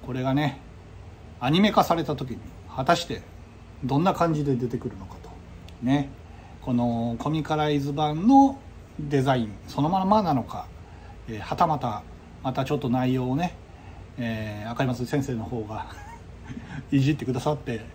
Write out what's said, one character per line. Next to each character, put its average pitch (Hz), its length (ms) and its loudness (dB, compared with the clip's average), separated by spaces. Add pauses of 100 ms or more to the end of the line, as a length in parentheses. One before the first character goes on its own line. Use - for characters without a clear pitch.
こ 127 60 -6
れ 127 100 -2
が 131 100 2
ね、 143 280 0 (800)
ア 127 100 2
ニ 170 100 6
メ 202 120 6
化 202 100 8
さ 170 140 4
れ 160 80 0
た 147 100 0
時 131 160 -6
に、 101 80 -6 (360)
果 131 100 -2
た 170 120 8
し - 100 -4
て 110 160 -6 (640)
ど 139 140 2
ん 165 60 4
な 190 100 4
感 165 200 2
じ 151 100 0
で 139 100 2
出 123 140 -2
て 123 100 -4
く 127 100 -6
る - 80 -10
の 95 80 -12
か - 120 -14
と。 - 140 -16 (520)
ね。 139 260 2 (540)
こ 135 120 -2
の 117 440 2
コ 147 100 -4
ミ 156 140 0
カ 151 140 0
ラ 151 140 2
イ 147 100 4
ズ 143 120 -2
版 151 360 2
の 269 280 10 (440)
デ 143 200 2
ザ 131 140 4
イ 123 120 2
ン、 104 60 -10 (140)
そ - 160 -2
の 151 60 2
ま 190 160 2
ま 208 180 6
な 185 100 2
の 123 120 2
か、 - 240 -10 (600)
え 110 100 -8
ー、 - 20 -8
は - 160 -6
た 175 100 6
ま 151 140 2
た、 107 240 -4 (400)
ま 135 80 0
た 135 120 0
ち 131 60 -4
ょ 147 60 2
っ - 20 0
と 123 100 -2
内 127 260 2
容 127 180 0
を 135 40 2
ね、 175 200 -2 (600)
え 107 480 -6
ー、 113 60 -8
赤 127 140 -2
井 - 20 2
松 123 180 -2
先 139 200 -2
生 127 100 -4
の 110 100 -4
方 117 180 -6
が 104 240 -8 (520)
<laughs> - 540 -12
い 143 80 6
じ 139 120 4
っ 147 40 0
て - 80 -6
く 127 80 -2
だ 127 80 0
さ 151 140 0
っ - 40 -4
て 113 260 -6 (100)